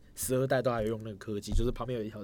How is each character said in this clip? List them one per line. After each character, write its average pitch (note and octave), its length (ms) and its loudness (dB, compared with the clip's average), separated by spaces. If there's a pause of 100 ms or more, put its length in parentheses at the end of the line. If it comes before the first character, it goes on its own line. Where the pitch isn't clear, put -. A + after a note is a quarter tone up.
(140)
十 - 200 -2
二 C3 120 4
代 C3+ 140 4
都 B2 100 2
还 A#2 120 2
有 G#2+ 60 0
用 A2+ 140 -2
那 A2 80 -8
个 G2+ 60 -8
科 G#2 240 -4
技， G#2+ 120 -6
就 A#2 120 6
是 B2 80 2
旁 A#2 140 -4
边 B2 120 -2
有 G#2+ 60 -2
一 G#2+ 60 -6
条 G#2+ 140 -10